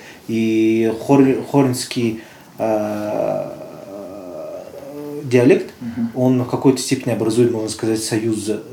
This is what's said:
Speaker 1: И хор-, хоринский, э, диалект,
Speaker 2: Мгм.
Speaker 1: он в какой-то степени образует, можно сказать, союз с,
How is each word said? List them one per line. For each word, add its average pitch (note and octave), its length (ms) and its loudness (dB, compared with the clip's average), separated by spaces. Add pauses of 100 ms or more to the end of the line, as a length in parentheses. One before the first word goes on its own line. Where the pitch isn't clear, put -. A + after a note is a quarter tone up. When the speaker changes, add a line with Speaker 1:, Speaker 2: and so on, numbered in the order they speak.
(280)
Speaker 1:
И A2+ 640 2 (100)
хор-, C3+ 500 4
хоринский, B2 680 0 (380)
э, G#2+ 920 -2 (1700)
диалект, B2+ 480 4 (100)
Speaker 2:
Мгм. A#2 340 -4
Speaker 1:
он B2+ 280 4
в A#2+ 60 -6
какой-то B2+ 300 2
степени B2 340 -2
образует, A2 380 2
можно A2 180 -4
сказать, A2 340 -2
союз G#2+ 420 -2
с, G#2+ 160 -4 (100)